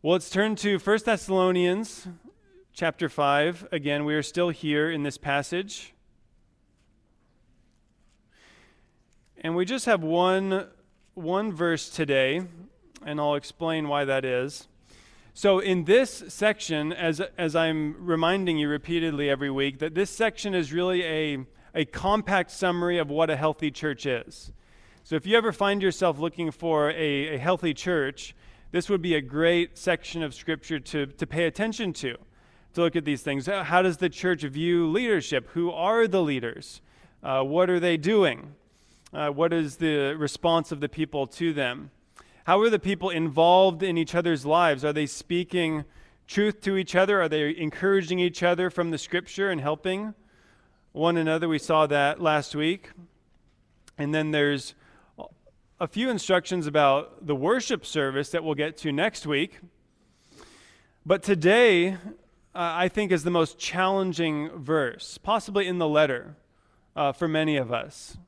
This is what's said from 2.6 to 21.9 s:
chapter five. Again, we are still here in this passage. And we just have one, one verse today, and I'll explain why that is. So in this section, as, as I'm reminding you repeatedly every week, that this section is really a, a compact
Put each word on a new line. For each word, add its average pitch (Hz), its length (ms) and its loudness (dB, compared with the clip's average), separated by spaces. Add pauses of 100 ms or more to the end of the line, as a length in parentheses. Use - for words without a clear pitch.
chapter 165 380 -4
five. 151 600 0
Again, 147 360 -2
we 151 80 0
are 151 80 0
still 175 260 -2
here 151 420 0
in 151 120 -4
this 143 160 -6
passage. 147 720 -6 (3500)
And 160 120 -2
we 180 120 2
just 247 180 -4
have 208 180 2
one, 185 680 2 (440)
one 190 400 -4
verse 165 380 -2
today, 139 500 0 (640)
and 147 160 -6
I'll 147 140 0
explain 160 540 -4
why 143 180 0
that 135 180 0
is. 127 440 -4 (680)
So 196 240 4
in 185 260 0
this 226 440 4
section, 165 680 -2
as, 165 260 -2 (160)
as 165 180 -2
I'm 156 440 0
reminding 175 580 0
you 147 140 0
repeatedly 151 580 -2
every 139 220 0
week, 135 300 -2
that 156 140 -4
this 190 140 0
section 214 460 -2
is 156 180 -2
really 180 320 0
a, 156 400 -4 (300)
a 165 100 0
compact 196 680 0